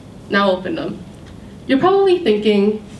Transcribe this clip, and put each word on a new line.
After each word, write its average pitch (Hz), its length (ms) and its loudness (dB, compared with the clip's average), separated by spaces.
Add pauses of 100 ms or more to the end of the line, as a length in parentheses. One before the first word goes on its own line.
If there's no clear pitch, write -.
(280)
Now 202 220 2
open 180 240 -4
them. - 280 -8 (680)
You're 269 100 2
probably 381 400 4
thinking 208 680 2 (160)